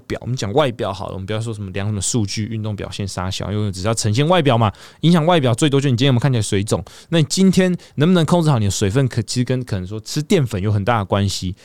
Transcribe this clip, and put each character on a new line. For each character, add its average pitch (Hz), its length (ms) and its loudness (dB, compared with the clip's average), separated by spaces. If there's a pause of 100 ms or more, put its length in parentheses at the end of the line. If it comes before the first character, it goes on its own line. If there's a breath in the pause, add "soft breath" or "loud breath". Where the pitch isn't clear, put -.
表， - 140 -6
我 - 40 -12
们 120 100 -4
讲 104 160 -4
外 135 200 2
表 110 200 -4
好 101 180 -8
了， 85 40 -10
我 95 60 -10
们 95 80 -10
不 98 40 -6
要 110 80 -4
说 113 140 -6
什 104 80 -10
么 98 100 -8
量 98 160 -4
什 107 60 -2
么 101 80 -4
数 110 240 0
据、 104 200 -4
运 110 180 -6
动 107 120 -6
表 - 140 -8
现 101 180 -6
杀 92 220 -6
小， - 220 -6
因 104 120 -2
为 104 80 -4
只 92 100 -8
是 95 60 -4
要 117 60 2
呈 110 180 -2
现 135 160 0
外 180 140 4
表 127 160 4
嘛。 110 140 4 (300 loud breath)
影 160 100 4
响 170 160 4
外 175 120 4
表 127 140 2
最 156 160 2
多 139 100 2
就 139 100 0
你 123 60 2
今 123 100 2
天 - 20 4
有 139 40 4
没 123 40 4
有 113 40 2
看 139 120 2
起 123 80 2
来 - 20 0
水 101 220 0
肿， 95 200 -2 (260 loud breath)
那 165 100 2
你 147 100 4
今 190 220 4
天 185 200 4 (260 loud breath)
能 147 120 4
不 190 60 4
能 165 100 4
控 175 160 2
制 156 80 2
好 139 80 4
你 107 80 0
的 98 60 0
水 101 180 0
分， 131 180 2
可-， 117 140 -4
其 - 180 -4
实 123 40 2
跟 127 200 -2
可 - 120 -8
能 90 100 -6
说 107 140 -10
吃 - 240 -8
淀 165 200 2
粉 107 160 -4
有 104 120 -2
很 104 120 0
大 117 140 2
的 101 80 -2
关 98 240 0
系。 92 360 -6